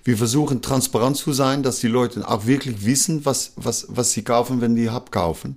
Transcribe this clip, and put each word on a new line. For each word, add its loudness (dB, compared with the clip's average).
Wir 2
versuchen 0
transparent 0
zu -4
sein, 2
dass 0
die 0
Leute 0
auch -2
wirklich 0
wissen, 0
was, -2
was, -4
was -2
sie -4
kaufen, 2
wenn 2
die 2
Hub -8
kaufen. -2